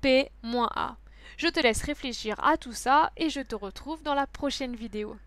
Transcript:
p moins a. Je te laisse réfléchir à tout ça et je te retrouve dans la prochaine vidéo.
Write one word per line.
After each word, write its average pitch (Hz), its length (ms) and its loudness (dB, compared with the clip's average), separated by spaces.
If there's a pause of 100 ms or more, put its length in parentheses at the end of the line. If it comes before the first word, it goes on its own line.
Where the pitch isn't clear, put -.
p 269 280 6 (120)
moins 233 320 0
a. - 220 -2 (420)
Je 320 100 0
te 330 120 0
laisse 233 220 4
réfléchir 240 600 -4
à 320 140 6
tout 240 160 -10
ça 285 420 4
et 320 140 0
je 277 100 -6
te 254 140 -8
retrouve 247 480 -8
dans 294 120 0
la 277 120 2
prochaine 262 500 -4
vidéo. 214 400 -8 (100)